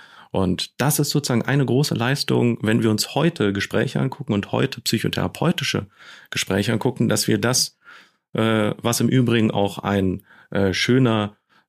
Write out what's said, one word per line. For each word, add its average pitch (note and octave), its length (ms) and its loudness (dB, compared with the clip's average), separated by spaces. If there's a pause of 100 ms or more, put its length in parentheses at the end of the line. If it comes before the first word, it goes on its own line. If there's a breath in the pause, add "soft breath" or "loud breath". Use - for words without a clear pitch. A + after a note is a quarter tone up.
(320 loud breath)
Und F2+ 480 -2
das C#3+ 200 2
ist C#3+ 100 0
sozusagen B2+ 320 0
eine C3+ 240 2
große B2 300 0
Leistung, A#2+ 640 0
wenn A2 220 2
wir A2 80 4
uns - 240 -2
heute C#3 360 2
Gespräche G2+ 480 -2
angucken C3 340 -4
und G2+ 180 -2
heute B2+ 300 -2
psychotherapeutische G2+ 1080 -2 (420 loud breath)
Gespräche G2+ 420 -2
angucken, A#2 380 0
dass G#2+ 180 0
wir G#2+ 120 2
das, A#2 380 0 (560 loud breath)
äh, A2 440 0
was A#2 220 -2
im A#2 100 2
Übrigen A#2 400 2
auch G2+ 300 -2
ein, G2 440 -2 (280 soft breath)
äh, G2 220 0
schöner, A2+ 640 2 (340 soft breath)